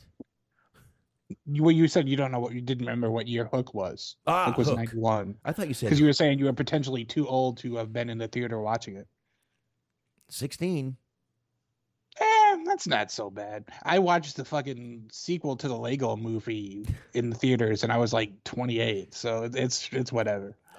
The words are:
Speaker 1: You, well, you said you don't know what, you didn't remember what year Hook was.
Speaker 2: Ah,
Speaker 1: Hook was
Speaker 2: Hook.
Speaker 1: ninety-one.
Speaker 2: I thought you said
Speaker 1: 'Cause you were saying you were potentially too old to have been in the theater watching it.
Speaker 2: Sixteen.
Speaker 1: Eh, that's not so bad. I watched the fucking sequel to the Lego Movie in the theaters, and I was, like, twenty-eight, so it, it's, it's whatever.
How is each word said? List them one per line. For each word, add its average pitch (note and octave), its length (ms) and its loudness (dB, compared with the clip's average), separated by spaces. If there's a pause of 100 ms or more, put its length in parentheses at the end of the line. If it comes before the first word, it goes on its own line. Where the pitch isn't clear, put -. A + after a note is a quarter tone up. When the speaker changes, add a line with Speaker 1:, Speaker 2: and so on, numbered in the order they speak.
(1400)
Speaker 1:
You, D3 200 0
well, E3 80 8
you E3 140 8
said D3 220 2
you C3+ 80 2
don't C3+ 160 0
know B2 80 0
what, A#2+ 140 -4
you B2 60 -6
didn't B2 260 -4
remember A#2+ 240 0
what A2+ 180 -2
year A#2 160 0
Hook B2 300 -2
was. F2+ 420 -6 (100)
Speaker 2:
Ah, F3 200 2
Speaker 1:
Hook C3 120 0
was B2 100 4
Speaker 2:
Hook. B2+ 100 0
Speaker 1:
ninety-one. A2+ 640 -2
Speaker 2:
I D3 80 -4
thought F#3 160 -4
you C3+ 60 -4
said A2+ 140 -2
Speaker 1:
'Cause C#3+ 120 6
you D3+ 60 8
were D3 60 8
saying C#3 260 4
you C#3 80 2
were C3+ 60 2
potentially C3 520 -2
too C3+ 240 -2
old C3 300 0
to A#2+ 180 -6
have A2 160 -6
been A#2+ 160 -4
in A2+ 100 -6
the A2+ 100 -6
theater A#2 320 -4
watching G#2+ 360 -4
it. G2+ 100 -16 (1200)
Speaker 2:
Sixteen. C#3 680 -4 (1200)
Speaker 1:
Eh, G#4+ 440 6
that's F#4 220 -2
not A2 240 0
so G#2 180 -6
bad. G#2 360 -10 (180)
I E3 160 2
watched F3 380 2
the C3+ 80 -6
fucking A#2+ 680 -6
sequel D#3 440 -4
to D3 120 -6
the B2 80 -2
Lego A#2 400 0
Movie G#2+ 680 -4 (280)
in A#2+ 160 2
the A2+ 60 -4
theaters, A#2 480 4
and A2+ 80 2
I A#2 60 4
was, A#2 140 4
like, G#2+ 320 -2
twenty-eight, A2+ 680 -2
so A2+ 300 -2
it, A#2 120 -6
it's, B2+ 360 -2
it's C3 200 -2
whatever. G#2 440 -2 (220)